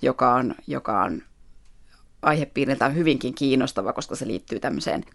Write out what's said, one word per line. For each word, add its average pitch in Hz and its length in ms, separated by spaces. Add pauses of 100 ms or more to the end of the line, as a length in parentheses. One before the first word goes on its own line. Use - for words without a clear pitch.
joka 127 320
on, 127 220 (120)
joka 110 360
on 87 180 (1000)
aihepiiriltään 139 720
hyvinkin 143 380
kiinnostava, 131 600
koska - 220
se 127 120
liittyy 101 320
tämmöiseen 151 440 (120)